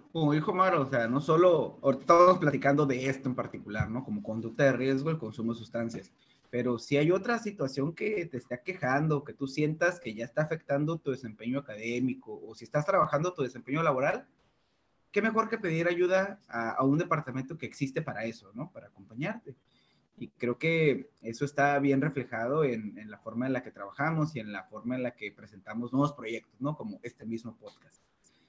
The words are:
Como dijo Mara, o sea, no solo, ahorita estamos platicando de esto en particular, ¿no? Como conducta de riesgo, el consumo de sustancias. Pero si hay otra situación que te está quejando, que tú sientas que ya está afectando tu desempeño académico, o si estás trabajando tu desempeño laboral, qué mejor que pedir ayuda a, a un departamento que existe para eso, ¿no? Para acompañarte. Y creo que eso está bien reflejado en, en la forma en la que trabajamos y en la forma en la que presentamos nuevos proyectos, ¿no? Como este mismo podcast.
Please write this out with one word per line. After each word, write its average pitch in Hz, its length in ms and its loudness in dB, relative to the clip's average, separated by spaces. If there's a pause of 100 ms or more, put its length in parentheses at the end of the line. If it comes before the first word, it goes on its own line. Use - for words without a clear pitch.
(120)
Como 151 220 4
dijo 156 200 2
Mara, 185 260 4
o 135 60 2
sea, 117 220 0
no 135 140 2
solo, 160 600 6
ahorita 135 200 2
estamos 175 380 8
platicando 143 460 4
de 131 220 0
esto 131 220 -2
en 123 60 -2
particular, 107 540 -4
¿no? 120 140 -4
Como 104 180 -6
conducta 113 420 -2
de 135 100 6
riesgo, 135 360 0
el 160 80 -2
consumo 113 360 -6
de 113 60 -8
sustancias. 117 520 -8 (380)
Pero 123 280 -2
si 139 200 0
hay 156 140 4
otra 202 280 0
situación 160 540 -4
que 175 320 -4
te 127 120 -10
está - 260 -10
quejando, 147 600 0
que 110 100 -14
tú 139 140 -6
sientas 156 520 0
que 110 140 -8
ya 110 120 -8
está 151 180 -2
afectando 156 540 -2
tu 143 140 -6
desempeño 120 480 -6
académico, 113 840 -4
o 110 100 -16
si 117 100 -16
estás 147 200 -2
trabajando 170 480 2
tu 143 100 -4
desempeño 135 400 -4
laboral, 156 420 2 (840)
qué 202 100 2
mejor 220 280 2
que 220 80 -2
pedir 170 300 0
ayuda 185 600 2
a, 113 240 -4
a 135 120 0
un 139 140 4
departamento 147 600 -2
que - 80 -8
existe 135 360 -4
para 113 240 -6
eso, 107 280 -10
¿no? 120 180 -12
Para 101 160 -18
acompañarte. 127 680 -10 (640)
Y 117 120 -14
creo 120 280 -4
que 160 520 2 (120)
eso 113 240 -6
está 143 340 2
bien 135 220 4
reflejado 135 600 -2
en, 110 340 -4
en 107 140 -16
la 101 80 -16
forma 117 280 -4
en 135 60 0
la 123 100 -2
que 110 80 -14
trabajamos 147 640 -2
y 117 40 -6
en 107 120 -10
la 95 120 -10
forma 110 320 -8
en 127 80 -4
la 120 80 -4
que 104 200 -12
presentamos 110 600 -12
nuevos 143 220 2
proyectos, 113 460 -10
¿no? 147 160 -4
Como 104 280 -12
este 117 220 -14
mismo 113 320 -8
podcast. - 440 -20 (480)